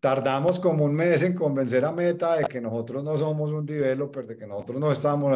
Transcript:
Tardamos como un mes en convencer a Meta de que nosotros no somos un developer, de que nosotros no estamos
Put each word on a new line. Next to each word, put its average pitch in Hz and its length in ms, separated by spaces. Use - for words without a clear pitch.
Tardamos 139 580
como 160 260
un 143 100
mes 165 260
en 180 140
convencer 135 500
a 160 60
Meta 170 440
de 156 100
que 127 140
nosotros 117 440
no 151 160
somos 151 320
un 151 160
developer, 139 580
de 113 100
que 110 120
nosotros 120 320
no 151 120
estamos 143 440